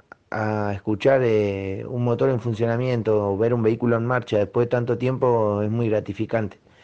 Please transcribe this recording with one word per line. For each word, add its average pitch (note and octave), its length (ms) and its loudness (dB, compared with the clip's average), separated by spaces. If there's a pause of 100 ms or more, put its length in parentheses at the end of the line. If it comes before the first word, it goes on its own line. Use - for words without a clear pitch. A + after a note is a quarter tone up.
(320)
a G#2+ 420 -2
escuchar, A#2+ 500 2
eh, G2+ 640 0
un A#2+ 160 -4
motor B2 260 2
en B2 100 0
funcionamiento A#2 920 0
o G2 60 -2
ver A#2 160 2
un A#2 80 0
vehículo A#2 340 2
en A2+ 100 -2
marcha B2 320 0
después A2 280 0
de A#2 40 -10
tanto A#2+ 280 0
tiempo A#2+ 640 0
es G#2+ 80 -2
muy A#2 180 0
gratificante. G#2 680 -4 (260)